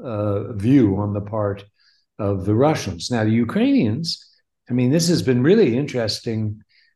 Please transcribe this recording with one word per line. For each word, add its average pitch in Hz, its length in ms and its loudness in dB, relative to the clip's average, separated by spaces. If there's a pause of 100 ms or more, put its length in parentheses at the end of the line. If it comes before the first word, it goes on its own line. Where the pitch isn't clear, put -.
uh, 104 500 -4
view 107 440 4
on 104 160 -2
the 101 80 -4
part 101 420 -4 (560)
of 101 240 -2
the 104 120 2
Russians. 127 540 0
Now, 117 140 0
the 107 80 2
Ukrainians, 160 1000 0 (400)
I 120 40 -4
mean, 123 180 2
this 170 160 2
has 156 140 0
been 123 220 2
really 160 340 4
interesting, 110 840 -4 (340)